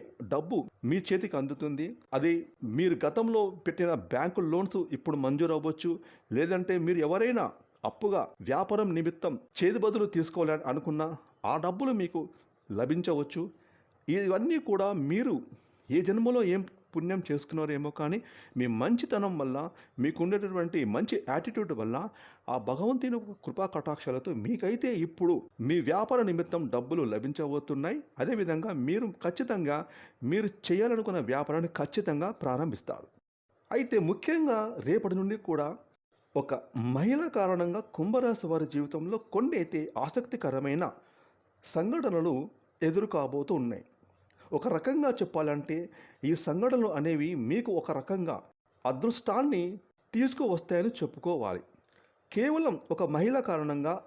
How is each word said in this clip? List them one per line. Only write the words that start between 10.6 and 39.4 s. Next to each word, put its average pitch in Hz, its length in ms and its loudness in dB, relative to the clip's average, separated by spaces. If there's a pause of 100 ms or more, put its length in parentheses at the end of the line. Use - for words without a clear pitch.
అనుకున్నా 151 380 -2 (380)
ఆ 110 120 2
డబ్బులు 185 360 0
మీకు 175 280 -2 (500)
లభించవచ్చు. 147 720 0 (640)
ఇవన్నీ 202 520 2
కూడా 196 260 2 (220)
మీరు 208 260 2 (540)
ఏ 147 140 2
జన్మలో 226 420 2
ఏం 190 180 2 (320)
పుణ్యం 175 340 0
చేసుకున్నారేమో 147 640 -2 (100)
కానీ, 160 180 0 (400)
మీ 123 80 2 (160)
మంచితనం 202 580 2
వల్ల, 131 160 -2 (480)
మీకుండేటటువంటి 175 760 0 (140)
మంచి 175 220 0 (140)
యాటిట్యూడ్ 180 500 -2
వల్ల, 113 160 -2 (580)
ఆ - 20 0 (140)
భగవంతుని 240 480 0
యొక్క 208 260 -12
కృపా 185 220 -4 (100)
కటాక్షాలతో 147 560 -4 (120)
మీకైతే 233 460 -2 (160)
ఇప్పుడు 170 300 2 (320)
మీ 170 100 4 (120)
వ్యాపార 220 300 2 (100)
నిమిత్తం 170 340 -2 (100)
డబ్బులు 135 300 0 (100)
లభించబోతున్నాయి. 143 840 -2 (220)
అదేవిధంగా 190 500 0 (160)
మీరు 214 200 0 (160)
ఖచ్చితంగా 175 540 0 (540)
మీరు 208 180 2 (180)
చేయాలనుకున్న 208 520 2 (120)
వ్యాపారాన్ని 151 480 0
ఖచ్చితంగా 165 500 0 (120)
ప్రారంభిస్తారు. 139 640 -4 (640)
అయితే 247 280 2 (120)
ముఖ్యంగా 285 500 2 (280)
రేపటి 190 320 2
నుండి 196 160 -2 (120)
కూడా 151 200 0 (720)
ఒక 139 140 -2 (420)
మహిళ 247 260 4 (160)
కారణంగా 180 420 2 (160)
కుంభరాశి 220 540 2
వారి 156 240 2
జీవితంలో 156 420 -2 (180)
కొన్ని 262 260 4